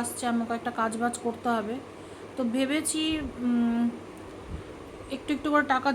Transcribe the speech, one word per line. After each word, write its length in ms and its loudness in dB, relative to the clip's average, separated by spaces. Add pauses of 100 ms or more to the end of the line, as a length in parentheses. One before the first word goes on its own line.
আসছে 240 -2 (100)
আমাকে 240 2
একটা 220 -2
কাজ 120 2 (100)
বাজ 120 2 (120)
করতে 300 -2
হবে। 180 -2 (640)
তো 40 0 (140)
ভেবেছি, 480 2 (440)
উম, 380 4 (1300)
একটু 200 -4
একটু 160 -2
করে 120 8 (100)
টাকা 200 4